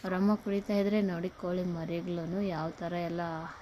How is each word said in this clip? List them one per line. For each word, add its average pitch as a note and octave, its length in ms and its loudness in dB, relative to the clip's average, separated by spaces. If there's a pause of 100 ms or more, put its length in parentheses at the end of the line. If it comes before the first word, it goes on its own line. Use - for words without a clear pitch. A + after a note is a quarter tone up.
ಅವರಮ್ಮ F#3+ 320 4
ಕುಡಿತಾ G3+ 380 -2
ಇದ್ರೆ G3+ 280 4
ನೋಡಿ F3+ 280 0
ಕೋಳಿ F3+ 340 -2
ಮರಿಗಳೂ E3+ 800 -2
ಯಾವ E3 280 -2
ಥರ E3+ 240 -6
ಎಲ್ಲ E3+ 280 -2 (400)